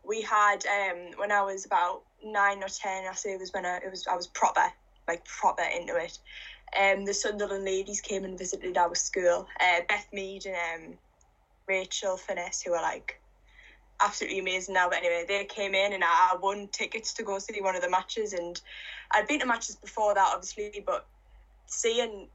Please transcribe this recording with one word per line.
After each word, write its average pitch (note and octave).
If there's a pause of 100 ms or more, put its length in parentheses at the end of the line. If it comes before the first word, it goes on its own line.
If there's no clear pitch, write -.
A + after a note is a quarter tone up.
we A3
had, G#3
um, F#3
when G3+
I G3+
was G3
about F3+ (220)
nine G3+
or G3
ten, F#3+
I F#3+
say G3
it F#3+
was F#3
when F#3
I, F3+
it F#3+
was, F#3+
I -
was F3
proper, - (360)
like, E3+
proper -
into E3+
it. F3 (600)
Um, G3
the G3+
Sunderland G3+
ladies G3
came F#3+
and F#3
visited F#3
our E3+
school, F3+ (120)
uh, F3
Beth G#3
Mead G3
and, F#3 (360)
um, F3 (680)
Rachel F#3+
Finesse, F3
who F3
are, E3
like, - (840)
absolutely G3+
amazing F#3
now. F3+
But E3+
anyway, E3+
they G3+
came G3
in G3+
and F#3
I, F3+
I F3+
won G3+
tickets -
to A3+
go G3+
see G3+
one F#3+
of F3+
the F3+
matches, G3
and F3 (540)
I'd G#3+
been D4
to B3+
matches A#3
before G#3
that, F#3+
obviously, G3+
but - (600)
seeing A3+